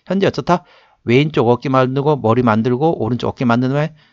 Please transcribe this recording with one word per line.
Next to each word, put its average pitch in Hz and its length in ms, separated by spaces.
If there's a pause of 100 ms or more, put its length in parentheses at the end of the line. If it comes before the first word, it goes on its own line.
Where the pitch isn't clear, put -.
현재 190 200
어떻다? 175 380 (400)
왼쪽 131 440
어깨 120 200
만들고 135 480
머리 113 260
만들고 123 600
오른쪽 120 260
어깨 - 160
만든 123 260
다음에 151 240 (180)